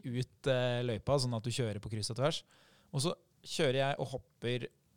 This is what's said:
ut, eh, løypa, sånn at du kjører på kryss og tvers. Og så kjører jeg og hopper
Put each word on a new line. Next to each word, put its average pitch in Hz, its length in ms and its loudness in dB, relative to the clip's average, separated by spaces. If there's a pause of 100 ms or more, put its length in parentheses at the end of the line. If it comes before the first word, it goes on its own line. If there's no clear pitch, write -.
ut, 127 480 -2
eh, 123 340 2
løypa, 123 320 2
sånn 123 160 0
at 110 80 -2
du 120 80 -4
kjører 107 320 -2
på 107 80 -10
kryss 110 240 -4
og 120 60 -4
tvers. 156 180 2 (560)
Og 135 80 0
så 170 120 0 (280)
kjører 135 380 2
jeg 139 180 2
og 139 160 -4
hopper 123 540 -4 (280)